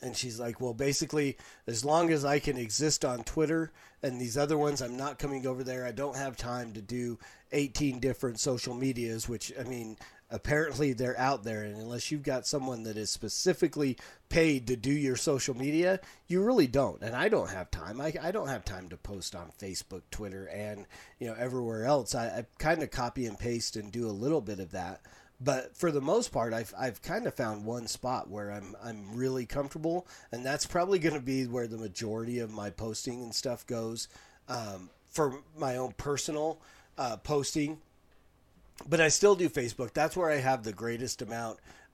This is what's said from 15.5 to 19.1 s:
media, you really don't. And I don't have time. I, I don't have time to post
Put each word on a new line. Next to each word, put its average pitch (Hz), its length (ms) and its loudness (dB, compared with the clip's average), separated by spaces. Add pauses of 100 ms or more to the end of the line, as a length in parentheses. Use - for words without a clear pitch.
media, 165 460 2 (260)
you 185 160 4
really 220 240 8
don't. 120 340 2
And 113 140 -4
I 175 140 4
don't 120 200 4
have 95 220 -8
time. 98 300 -6
I, 156 200 -2
I 165 100 -2
don't 180 180 -2
have 113 160 -4
time 92 240 -8
to 85 80 -12
post 95 400 -8